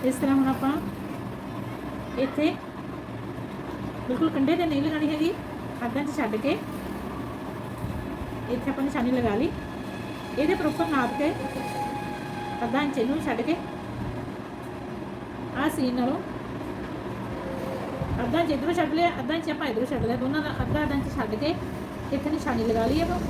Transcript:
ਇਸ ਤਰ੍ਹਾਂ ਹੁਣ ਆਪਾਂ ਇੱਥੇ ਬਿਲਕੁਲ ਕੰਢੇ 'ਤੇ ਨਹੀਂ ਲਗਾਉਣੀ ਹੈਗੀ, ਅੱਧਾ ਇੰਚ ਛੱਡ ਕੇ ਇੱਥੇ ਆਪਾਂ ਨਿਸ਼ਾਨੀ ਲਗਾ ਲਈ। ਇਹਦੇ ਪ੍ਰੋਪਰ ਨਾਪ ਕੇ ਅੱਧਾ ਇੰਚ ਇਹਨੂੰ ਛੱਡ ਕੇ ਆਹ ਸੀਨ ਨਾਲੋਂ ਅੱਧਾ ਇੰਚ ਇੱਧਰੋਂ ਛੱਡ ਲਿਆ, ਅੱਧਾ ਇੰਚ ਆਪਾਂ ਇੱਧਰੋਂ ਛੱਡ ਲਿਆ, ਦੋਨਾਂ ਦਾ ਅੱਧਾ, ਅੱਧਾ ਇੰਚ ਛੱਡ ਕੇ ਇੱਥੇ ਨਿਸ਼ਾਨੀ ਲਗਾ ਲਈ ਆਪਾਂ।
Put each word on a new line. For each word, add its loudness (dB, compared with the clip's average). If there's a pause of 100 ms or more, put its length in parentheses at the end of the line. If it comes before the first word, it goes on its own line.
ਇਸ 4
ਤਰ੍ਹਾਂ 4
ਹੁਣ 6
ਆਪਾਂ 4 (1500)
ਇੱਥੇ 4 (1500)
ਬਿਲਕੁਲ 4
ਕੰਢੇ 6
'ਤੇ 4
ਨਹੀਂ 4
ਲਗਾਉਣੀ 2
ਹੈਗੀ, 4 (540)
ਅੱਧਾ 0
ਇੰਚ 0
ਛੱਡ 2
ਕੇ 2 (1900)
ਇੱਥੇ 0
ਆਪਾਂ 0
ਨਿਸ਼ਾਨੀ 2
ਲਗਾ 4
ਲਈ। 4 (880)
ਇਹਦੇ 4
ਪ੍ਰੋਪਰ 2
ਨਾਪ 2
ਕੇ 4 (1300)
ਅੱਧਾ 2
ਇੰਚ 2
ਇਹਨੂੰ 4
ਛੱਡ 0
ਕੇ 2 (2000)
ਆਹ 2
ਸੀਨ 2
ਨਾਲੋਂ 2 (2000)
ਅੱਧਾ 4
ਇੰਚ 4
ਇੱਧਰੋਂ 2
ਛੱਡ 2
ਲਿਆ, 6 (100)
ਅੱਧਾ 0
ਇੰਚ 0
ਆਪਾਂ -2
ਇੱਧਰੋਂ 2
ਛੱਡ 0
ਲਿਆ, 2
ਦੋਨਾਂ 0
ਦਾ -2
ਅੱਧਾ, 2
ਅੱਧਾ 2
ਇੰਚ 2
ਛੱਡ 0
ਕੇ 2 (600)
ਇੱਥੇ 0
ਨਿਸ਼ਾਨੀ 2
ਲਗਾ 4
ਲਈ 4
ਆਪਾਂ। 2 (120)